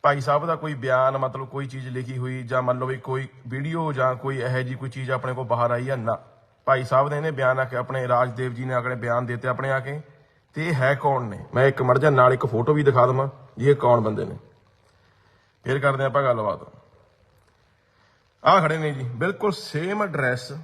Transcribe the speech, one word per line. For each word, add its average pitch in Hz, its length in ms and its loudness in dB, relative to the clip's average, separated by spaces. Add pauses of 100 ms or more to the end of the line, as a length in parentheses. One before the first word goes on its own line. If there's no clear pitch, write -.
ਭਾਈ 143 160 4
ਸਾਹਿਬ 147 260 0
ਦਾ 165 100 0
ਕੋਈ 156 180 -6
ਬਿਆਨ, 131 440 2
ਮਤਲਬ 131 300 -4
ਕੋਈ 139 180 -8
ਚੀਜ਼ 127 220 -12
ਲਿਖੀ 127 300 -8
ਹੋਈ 127 240 -6
ਜਾਂ 127 200 -2
ਮੰਨ 127 160 0
ਲਓ 131 80 -4
ਵੀ 131 100 -4 (100)
ਕੋਈ 131 200 -4 (220)
ਵੀਡੀਓ 151 440 -4
ਜਾਂ 131 240 0
ਕੋਈ 135 220 -6
ਇਹੋ 127 220 -2
ਜਿਹੀ 127 140 -6
ਕੋਈ 123 160 -8
ਚੀਜ਼ 131 200 -8
ਆਪਣੇ 127 240 -2
ਕੋਲ 123 120 -6
ਬਾਹਰ 120 240 0
ਆਈ 123 180 -2
ਆ? 135 80 -2
ਨਾ, 113 200 -2 (500)
ਭਾਈ 127 180 2
ਸਾਹਿਬ 139 240 4
ਨੇ 147 80 -2
ਇਹਨੇ 156 140 -2
ਬਿਆਨ 131 300 0
ਆ 131 40 2
ਕੇ 123 120 -6
ਆਪਣੇ 127 320 -4
ਰਾਜਦੇਵ 123 460 0
ਜੀ 123 100 -8
ਨੇ 127 100 -4
ਆਪਣੇ 123 200 -2
ਬਿਆਨ 120 320 -2
ਦਿੱਤੇ 120 220 -4
ਆਪਣੇ 131 220 -2
ਆ 131 100 0
ਕੇ। 139 200 -8 (560)
ਤੇ 160 120 -4
ਇਹ 165 60 0
ਹੈ 131 200 2
ਕੌਣ 131 280 0
ਨੇ? 101 220 -8 (100)
ਮੈਂ 127 120 4
ਇੱਕ 135 160 2
ਮੜ 127 160 4
ਜਾ 151 120 6
ਨਾਲ 127 220 8
ਇੱਕ 127 140 0
ਫੋਟੋ 117 280 2
ਵੀ 147 80 2
ਦਿਖਾ 127 240 6
ਦੇਵਾਂ 131 220 0 (300)
ਜੀ, 127 120 2
ਇਹ 143 60 8
ਕੌਣ 120 240 6
ਬੰਦੇ 107 240 -2
ਨੇ, 101 140 -10 (1300)
ਫਿਰ 131 140 0
ਕਰਦੇ 135 260 2
ਆਪਾਂ 135 180 2
ਗੱਲਬਾਤ। 107 440 0 (1800)
ਆਹ 180 180 8
ਖੜੇ 156 160 0
ਨੇ 151 140 -4
ਜੀ, 131 120 -8
ਬਿਲਕੁਲ 175 480 -2
ਸੇਮ 196 540 -4
ਡਰੈਸ 135 460 -4 (120)